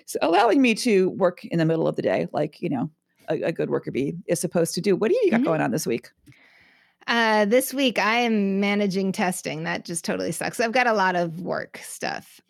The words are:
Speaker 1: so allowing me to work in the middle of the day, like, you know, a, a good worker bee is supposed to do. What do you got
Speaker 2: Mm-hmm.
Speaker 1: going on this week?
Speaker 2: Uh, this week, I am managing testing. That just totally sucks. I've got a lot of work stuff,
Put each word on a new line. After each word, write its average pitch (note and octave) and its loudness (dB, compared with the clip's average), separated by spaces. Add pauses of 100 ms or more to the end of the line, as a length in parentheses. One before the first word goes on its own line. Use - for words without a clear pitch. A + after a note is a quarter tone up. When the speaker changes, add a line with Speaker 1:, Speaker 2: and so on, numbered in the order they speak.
Speaker 1:
so - -8
allowing F4 4
me A#3+ 4
to F#3+ 2
work F3+ -2
in - -2
the D#3+ 4
middle D#3+ 2
of D3 0
the - -4
day, D#3 0
like, D3+ -4
you C#3 -4
know, C3+ -4 (380)
a, D#3+ -2
a C3 -2
good D3+ -4
worker C#3+ -4
bee C#3+ -4 (100)
is F3 -2
supposed E3+ -2
to F3+ -4
do. F#3+ 2
What G3+ 0
do F#4 2
you F#4+ 4
got A3+ 2
Speaker 2:
Mm-hmm. B3 2
Speaker 1:
going E3 0
on C#3+ 0
this - -4
week? - -4 (1000)
Speaker 2:
Uh, A3 4
this B3+ 2
week, C4 0
I G#3 2
am G#3 2
managing G3+ 0
testing. F3 -4
That E3+ -6
just E3+ -8
totally F#3 -4
sucks. E3+ -6
I've A3+ 0
got B3 2
a A#3 2
lot F#3 2
of E3+ -2
work - -8
stuff, - -10